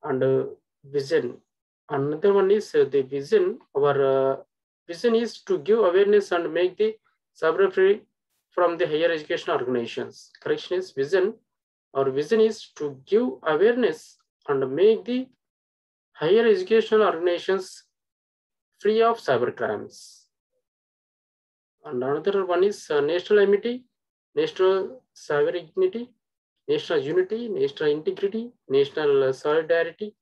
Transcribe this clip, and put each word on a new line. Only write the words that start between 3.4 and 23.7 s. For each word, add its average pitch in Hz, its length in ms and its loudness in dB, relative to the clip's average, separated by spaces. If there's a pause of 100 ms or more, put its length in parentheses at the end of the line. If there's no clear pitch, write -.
Our, 143 220 2 (160)
uh, 135 220 2 (520)
vision 226 280 -2
is 226 280 -2
to 180 160 -2
give 202 200 2
awareness 196 520 2
and 170 220 -2
make 180 240 -2
the 220 180 -2 (440)
cyber 175 340 2
free 196 300 2 (480)
from 175 260 0
the 170 100 0
higher 160 240 0
education 165 400 -4
organizations. 123 800 -6 (100)
Correction 151 360 -4
is 185 140 -8
vision. 185 420 -2 (600)
Our 139 180 0
vision 147 280 0
is 220 380 0
to 139 280 -8
give 233 220 0 (160)
awareness 180 760 0 (300)
and 135 280 -2
make 208 300 4
the 254 220 -4 (880)
higher 196 340 2
educational 214 540 4
organizations 180 840 -2 (960)
free 214 220 2
of 233 160 2
cyber 120 380 -2
crimes. - 720 -10 (1600)
And 127 200 -6
another 160 420 -2
one 175 180 2
is, 202 260 -4
uh, 147 120 0
national 180 380 2
amity, 202 460 0 (500)